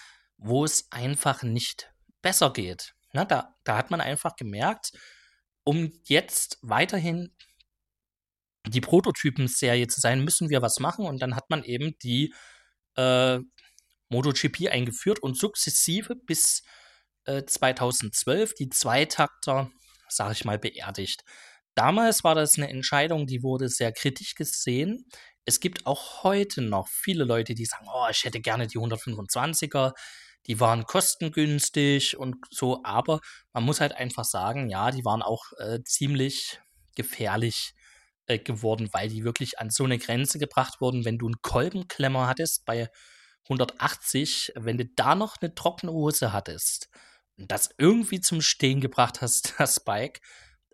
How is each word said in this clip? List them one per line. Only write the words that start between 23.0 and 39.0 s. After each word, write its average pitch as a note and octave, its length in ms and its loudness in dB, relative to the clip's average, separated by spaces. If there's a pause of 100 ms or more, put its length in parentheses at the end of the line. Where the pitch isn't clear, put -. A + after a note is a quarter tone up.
die B2+ 160 -4
wurde C3 260 0
sehr A#2+ 220 0
kritisch - 420 -4
gesehen. D#3 720 -2 (400)
Es - 140 2
gibt - 260 -4
auch - 380 -4
heute G3 380 2
noch G#2 260 0
viele E3+ 360 0
Leute, A#2 300 2
die A2+ 120 -6
sagen, - 280 -8
„Oh, B2+ 160 2
ich - 140 0
hätte A#2+ 160 -4
gerne A2+ 260 0
die A2+ 140 -6
hundertfünfundzwanziger, B2+ 1160 -2 (540)
die A2 120 -2
waren A2+ 260 4
kostengünstig“ D3+ 1300 2
und B2+ 200 -4 (120)
so. B2+ 340 0
Aber B2 360 0 (340)
man A#2+ 100 -2
muss C#3+ 160 2
halt D3 140 2
einfach B2 320 -6
sagen, A#2 440 -2
ja, G2 200 0
die C3 160 -4
waren A2 160 2
auch, A2+ 220 -4 (160)
äh, A#2 240 -6
ziemlich C#3 760 -2 (360)
gefährlich, A2 800 -2 (520)
äh, A2+ 140 0
geworden, A2 540 -2
weil G2+ 160 -2